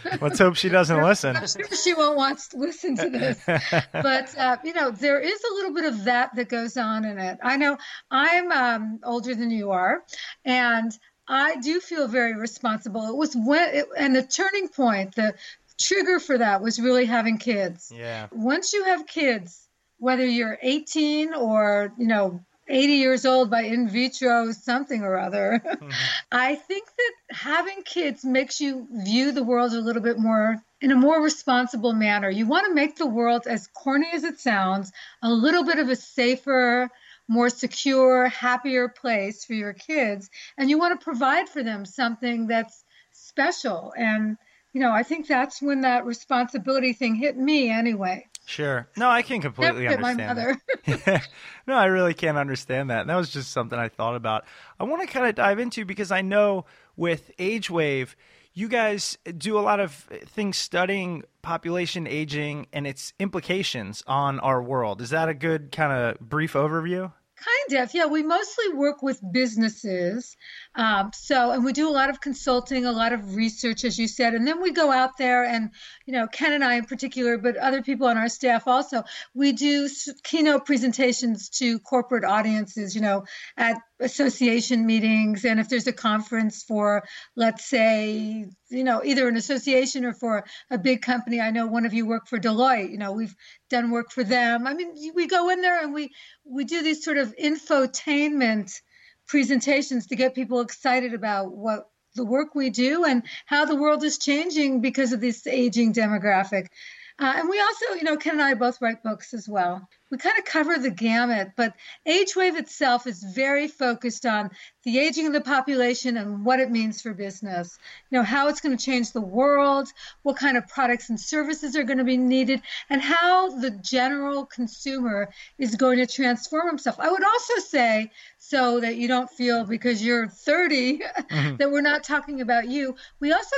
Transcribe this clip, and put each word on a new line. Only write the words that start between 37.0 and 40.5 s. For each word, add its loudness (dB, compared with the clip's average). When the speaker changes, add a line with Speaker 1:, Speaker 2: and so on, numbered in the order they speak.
Speaker 1:
more 4
secure, 4
happier 0
place -4
for -8
your -4
kids. -4